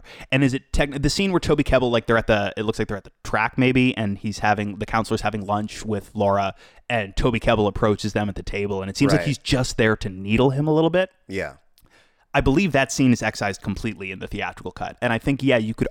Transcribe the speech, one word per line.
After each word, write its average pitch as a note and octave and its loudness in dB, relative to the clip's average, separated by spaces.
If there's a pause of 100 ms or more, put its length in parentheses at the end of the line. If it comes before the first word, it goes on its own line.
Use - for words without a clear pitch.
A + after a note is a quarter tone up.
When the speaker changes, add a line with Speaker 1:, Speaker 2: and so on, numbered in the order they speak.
(320)
Speaker 1:
And C3+ 4
is B2+ 4
it - -8
techni-, C#3+ 0
the C#3 2
scene G3 2
where F3 2
Toby D3 2
Kebbell, B2+ 4
like, A#2 2
they're A#2 6
at A2 0
the, G2+ 2
it G#2+ -4
looks A2 -2
like G#2+ -2
they're G#2 -6
at F#2+ -12
the - -20 (120)
track A2 -2
maybe, B2+ 4
and G2+ -2
he's G#2 -6
having, G#2 0
the G#2+ -4
counselor's A2 -2
having G#2+ -4
lunch G#2 -4
with G#2 -6
Laura, G2 0 (340)
and G#2 -4
Toby A#2 0
Kebbell G#2+ 4
approaches G#2 0
them G#2 -2
at F#2 -8
the F#2 -10
table, G2+ -4
and F#2+ -8
it G2 -10
seems - 4
like D#3 4
Speaker 2:
Right. - -2
Speaker 1:
he's C#3 -2
just - -2
there A2 4
to - -8
needle G#2 2
him C#3+ -2
a D#3 2
little D#3+ 2
bit. F#3 0 (180)
Speaker 2:
Yeah. F2+ -6 (800)
Speaker 1:
I C#3+ 2
believe D3 2
that C3+ 2
scene C3 4
is A2 0
excised G#2+ -4
completely G2 -6
in F#2+ -12
the F#2+ -10
theatrical F#2 -8
cut. - -10
And A#2+ 0
I A2+ -2
think, C3+ -2
yeah, C3 4
you A2 -2
could - -2